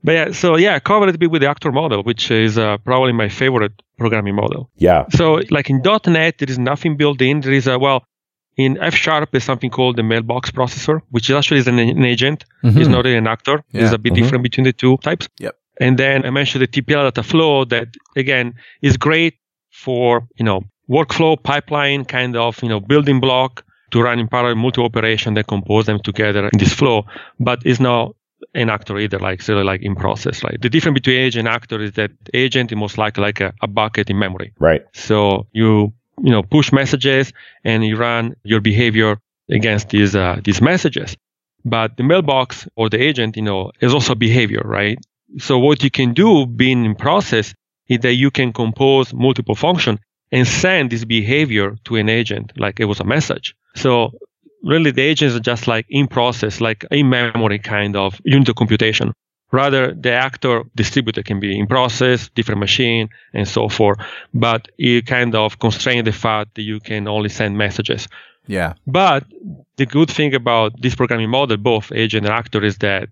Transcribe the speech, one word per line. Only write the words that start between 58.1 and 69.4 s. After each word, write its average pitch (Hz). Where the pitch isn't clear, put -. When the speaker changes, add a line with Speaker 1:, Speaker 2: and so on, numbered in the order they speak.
Speaker 1:
unit 135
of 117
computation. 110
Rather, 135
the 131
actor 123
distributed 113
can 98
be 101
in 104
process, 127
different 110
machine, 113
and 101
so 110
forth. 101
But 113
you 120
kind 120
of 107
constrain 117
the 110
fact 107
that 110
you 104
can 104
only 104
send 104
messages. 104
Speaker 3:
Yeah. 87
Speaker 1:
But 151